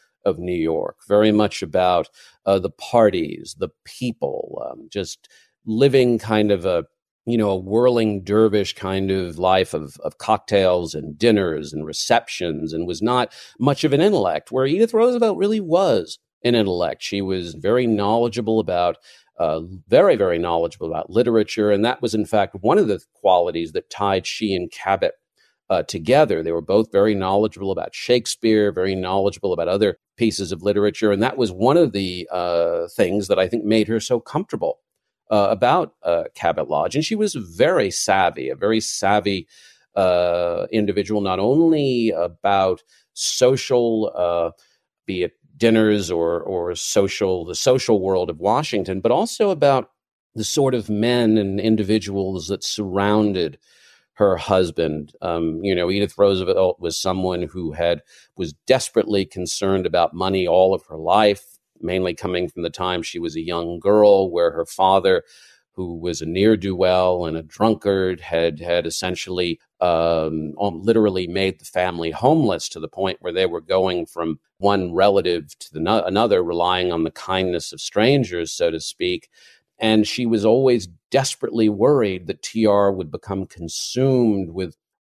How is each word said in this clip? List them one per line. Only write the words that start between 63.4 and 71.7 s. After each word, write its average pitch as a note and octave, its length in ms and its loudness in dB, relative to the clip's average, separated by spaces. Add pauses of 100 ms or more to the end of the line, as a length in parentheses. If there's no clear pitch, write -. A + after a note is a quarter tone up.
young E2+ 380 -6
girl, G2+ 500 6
where E2+ 220 2
her E2 140 -4
father, F#2+ 580 2 (500)
who F2 240 -10
was E2 240 -6
a D#2+ 40 -8
ne'er-do-well F#2 1000 2
and D#2+ 120 -4
a D#2+ 40 -8
drunkard, F#2+ 800 0
had, E2 400 -2
had F2 260 -2
essentially, F2+ 720 -4 (200)
um, E2 800 0
um, F#2 220 -4
literally G2+ 460 2
made F#2+ 320 -2
the - 60 -20
family F2 460 -2